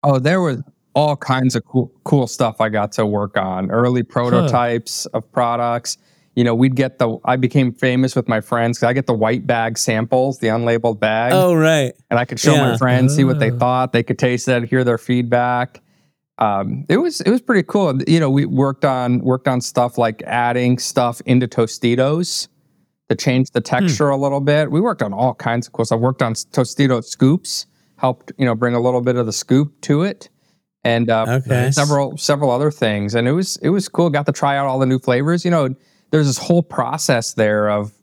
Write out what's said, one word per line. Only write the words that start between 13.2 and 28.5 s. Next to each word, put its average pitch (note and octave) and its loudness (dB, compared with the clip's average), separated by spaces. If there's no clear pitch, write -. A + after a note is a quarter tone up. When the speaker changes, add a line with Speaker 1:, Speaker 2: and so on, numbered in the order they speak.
Speaker 1:
what D#3 2
they A2+ 2
Speaker 2:
Oh. A#2+ -4
Speaker 1:
thought. B2+ 0
They D#3 2
could C#3+ -4
taste B2 0
it, B2 2
hear B2+ 0
their A#2+ 0
feedback. B2 -2
Um, G#2 -2
it D#3 2
was, E4 -2
it - 0
was A#3+ 2
pretty G#3+ 0
cool. E3+ 0
You E3 4
know, C#3+ 0
we C#3 2
worked C3+ 0
on, B2+ 0
worked B2+ -2
on B2+ 0
stuff - -2
like A2+ -2
adding B2 0
stuff A#2+ -2
into B2+ 2
Tostitos C3 -2
to A2+ 2
change B2+ 0
the - -2
Speaker 2:
Hmm. A#2 -8
Speaker 1:
texture D3 0
a C#3 0
little C#3 -2
bit. D3 0
We D#3 0
worked A3 -2
on G#2 -6
all A#2 0
kinds A#2+ -4
of - -20
cool A2+ -2
stuff. A2+ -2
Worked B2+ 0
on A#2 -2
s-, - -8
Tostito B2+ 0
scoops, - -2
helped, - -4
you C#3 0
know, A#2 0